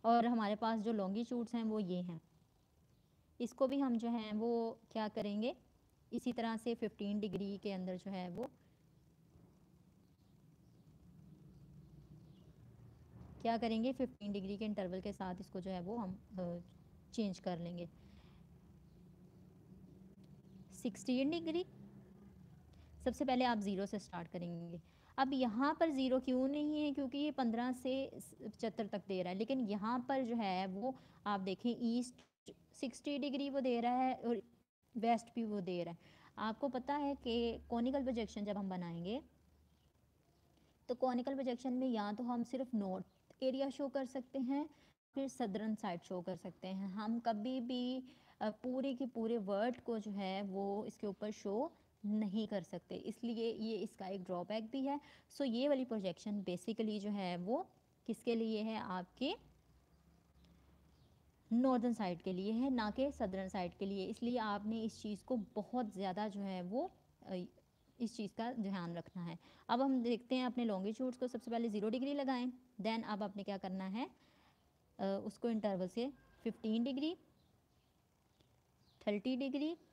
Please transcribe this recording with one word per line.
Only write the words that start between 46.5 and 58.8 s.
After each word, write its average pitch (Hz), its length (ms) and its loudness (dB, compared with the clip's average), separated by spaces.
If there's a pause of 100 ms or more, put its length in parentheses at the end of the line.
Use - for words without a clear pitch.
हैं। 190 200 -2
हम 214 320 0
कभी 233 400 0
भी, 247 420 -2 (380)
अ, 214 100 2 (120)
पूरे 262 320 0
के 262 120 -2
पूरे 233 320 0
वर्ड 208 420 2
को 233 180 -2
जो 208 120 -4
है 196 320 0
वो 196 440 -2
इसके 220 200 -6
ऊपर 208 240 -4
शो 214 420 -2 (320)
नहीं 214 420 2
कर 202 160 -2
सकते, 180 340 -8
इसलिए 226 560 -2
ये 220 240 -2
इसका 196 320 -4
एक 190 160 -4
drawback 190 460 -2
भी 269 160 0
है। 285 140 0 (300)
So - 140 0
ये 254 240 4
वाली 262 160 4
projection 208 580 -2
basically 214 580 0
जो 208 100 -2
है 185 280 0
वो 240 280 0 (400)
किसके 233 280 0
लिए 220 280 2
है, 220 160 -2
आपके 185 560 -2 (2250)